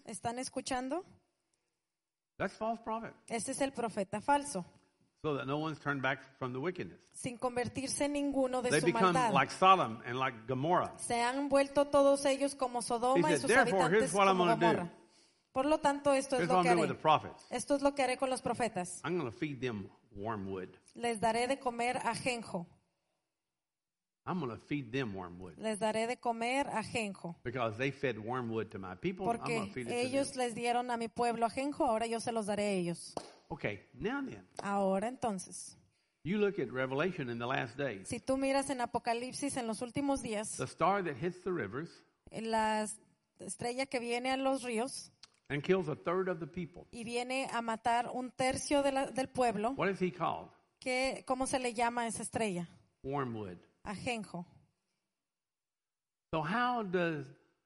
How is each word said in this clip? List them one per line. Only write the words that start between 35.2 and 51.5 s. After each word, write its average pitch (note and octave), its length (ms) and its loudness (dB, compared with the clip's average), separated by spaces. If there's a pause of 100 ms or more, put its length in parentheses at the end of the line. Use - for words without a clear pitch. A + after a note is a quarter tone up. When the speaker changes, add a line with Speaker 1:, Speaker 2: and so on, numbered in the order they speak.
Speaker 2:
You G3 140 0
look G3+ 200 2
at B2+ 140 -2
Revelation C3+ 560 0
in A#2+ 100 -4
the A#2+ 80 -2
last C3 300 -2
days. C3+ 320 -4
Speaker 1:
Si B3 100 -6
tú C4+ 200 0
miras C4+ 320 0
en B3+ 100 -4
Apocalipsis A#3+ 760 -2
en A#3+ 80 -2
los A3+ 160 -4
últimos C4+ 400 0
días, A3 340 -4
Speaker 2:
The C3+ 100 -4
star F#3+ 380 2
that D3 180 -4
hits F3 200 -4
the F#3+ 100 -4
rivers C#3 380 -4 (400)
Speaker 1:
la A3 560 0 (540)
estrella A#3+ 440 -4
que C4+ 160 -2
viene A#3+ 300 -2
a C4 80 2
los C4+ 240 0
ríos A#3+ 480 -4 (400)
Speaker 2:
and C#3+ 120 -2
kills F#3 260 2
a D3+ 80 -2
third F#3 340 0
of E3+ 100 -4
the E3 60 -6
people. D#3+ 460 -10
Speaker 1:
y A#3 120 -12
viene B3 480 -2
a A#3 80 0
matar A#3 540 0
un B3+ 160 -6
tercio C4+ 520 2
de C#4 100 2
la, C4+ 180 0
del C4 180 -2
pueblo, A3+ 480 2
Speaker 2:
What D#3+ 140 2
is F#3+ 100 -4
he F#3 100 2
called? E3 380 -2 (320)
Speaker 1:
¿qué, B3+ 460 0
cómo C4 200 0
se C4 120 0